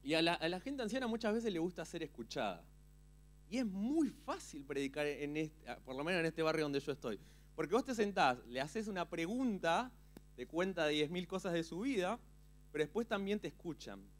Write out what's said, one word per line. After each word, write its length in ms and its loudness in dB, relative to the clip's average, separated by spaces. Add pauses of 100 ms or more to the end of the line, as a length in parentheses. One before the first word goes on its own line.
Y 120 2
a 80 6
la, 120 4
a 140 0
la 100 0
gente 240 -4
anciana 240 0
muchas 260 0
veces 200 0
le 80 0
gusta 240 -2
ser 180 -6
escuchada. 640 -4 (840)
Y 100 -2
es 80 2
muy 440 2
fácil 540 -8
predicar, 420 -2
en 300 -2
este, 340 -4
ah, 140 -8
por 100 -10
lo 80 -4
menos 160 2
en 80 2
este 160 0
barrio 220 4
donde 160 0
yo 100 -4
estoy. 300 -4 (340)
Porque 200 0
vos 100 4
te 100 -4
sentás, 540 4
le 120 -4
haces 280 -2
una 200 -2
pregunta, 840 2 (420)
te 120 -10
cuenta 420 2
diez 200 4
mil 200 -4
cosas 240 -2
de 100 2
su 180 -6
vida, 380 0 (540)
pero 100 0
después 240 0
también 320 0
te 80 -6
escuchan. 540 -8 (200)